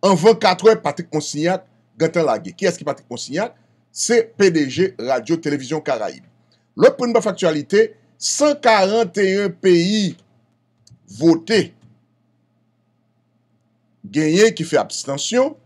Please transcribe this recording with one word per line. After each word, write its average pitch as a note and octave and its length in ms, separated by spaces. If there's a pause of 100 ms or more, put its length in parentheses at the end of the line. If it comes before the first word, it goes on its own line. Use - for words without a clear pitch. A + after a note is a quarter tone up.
anvan G3 360
katrè G#3 400
Patrik D#3+ 320
Monsinyak D#3 520 (340)
gentan E3 280
lage. G2+ 260
Kiyès F#3 260
ki - 80
Patrik C#3 220
Monsinyak? C#3+ 440 (420)
Se A3+ 280 (140)
PDG E3 640
Radyo B2+ 400
Televizyon D3 460
Karayib. G#2 400 (500)
Lòt C#3+ 220
pwen, A#3+ 160
n - 20
pa A3+ 80
fè G#3+ 80
aktyalite F3+ 560 (320)
san D4 400
karanteyen. G3+ 1000
Peyi F#3 540 (1040)
vote E3 420 (2500)
genyen E3 400
ki D#3+ 120
fè C#3+ 140
abstansyon A3+ 720 (120)